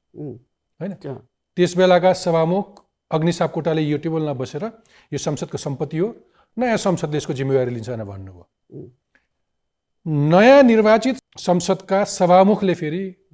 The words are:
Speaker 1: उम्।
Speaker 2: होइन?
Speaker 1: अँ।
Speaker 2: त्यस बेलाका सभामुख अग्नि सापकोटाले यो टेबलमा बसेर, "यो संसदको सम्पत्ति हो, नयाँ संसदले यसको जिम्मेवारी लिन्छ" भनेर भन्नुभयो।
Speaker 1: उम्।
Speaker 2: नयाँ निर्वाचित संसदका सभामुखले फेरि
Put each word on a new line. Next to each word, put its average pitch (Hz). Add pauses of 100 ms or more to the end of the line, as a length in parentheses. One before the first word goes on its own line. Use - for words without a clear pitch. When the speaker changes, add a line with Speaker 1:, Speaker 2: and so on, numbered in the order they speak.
(220)
Speaker 1:
उम्। 127 (440)
Speaker 2:
होइन? 190
Speaker 1:
अँ। 139 (280)
Speaker 2:
त्यस 175
बेलाका 180
सभामुख 170 (260)
अग्नि 165
सापकोटाले 160
यो 147
टेबलमा 156
बसेर, 131 (500)
"यो 143
संसदको 147
सम्पत्ति 143
हो, 214 (420)
नयाँ 226
संसदले 160
यसको 147
जिम्मेवारी 131
लिन्छ" 117
भनेर 113
भन्नुभयो। 95 (240)
Speaker 1:
उम्। 135 (1160)
Speaker 2:
नयाँ 175
निर्वाचित 220 (200)
संसदका 185
सभामुखले 190
फेरि 175 (180)